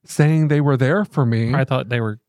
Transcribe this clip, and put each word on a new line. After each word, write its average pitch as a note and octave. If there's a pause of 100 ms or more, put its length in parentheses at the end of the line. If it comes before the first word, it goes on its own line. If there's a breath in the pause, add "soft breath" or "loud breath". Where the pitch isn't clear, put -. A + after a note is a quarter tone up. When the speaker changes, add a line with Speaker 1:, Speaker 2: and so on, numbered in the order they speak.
Speaker 1:
saying D#3
they D3
were C#3
there D#3
for C#3+
me. A#2
Speaker 2:
I C3+
thought C3
they A#2+
were A2 (100)